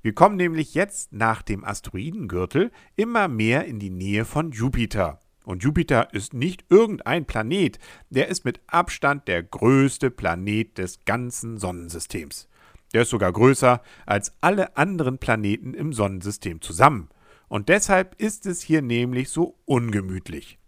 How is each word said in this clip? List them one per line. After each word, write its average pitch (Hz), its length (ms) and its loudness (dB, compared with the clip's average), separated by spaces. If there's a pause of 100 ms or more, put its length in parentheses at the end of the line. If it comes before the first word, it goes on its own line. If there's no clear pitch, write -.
Wir 107 120 0
kommen 202 220 6
nämlich 165 380 -2
jetzt 196 380 -4
nach 110 300 0
dem 101 220 -6
Asteroidengürtel 110 1080 -4 (240)
immer 220 320 0
mehr 117 380 2
in 113 140 -10
die 101 100 -8
Nähe 101 360 -2
von 156 260 -4
Jupiter. 110 720 -2 (220)
Und 92 200 -8
Jupiter 143 500 2
ist 104 200 -8
nicht 147 360 -4
irgendein 175 560 4
Planet, 135 540 -2 (300)
der - 180 0
ist - 180 -6
mit - 220 -4
Abstand 151 600 0
der 87 140 0
größte 135 720 2
Planet 98 680 -2
des - 260 -8
ganzen 117 540 -4
Sonnensystems. 87 920 -10 (460)
Der 113 100 4
ist - 60 0
sogar 95 220 0
größer 123 500 4 (240)
als - 360 -2
alle 185 360 0
anderen 147 400 0
Planeten 110 560 -2
im 151 200 -6
Sonnensystem 98 680 -4
zusammen. 113 480 2 (380)
Und 104 220 -4
deshalb 190 520 2
ist 214 240 -4
es 180 160 -6
hier 156 200 2
nämlich 123 480 -2
so - 360 -2
ungemütlich. 101 1040 -2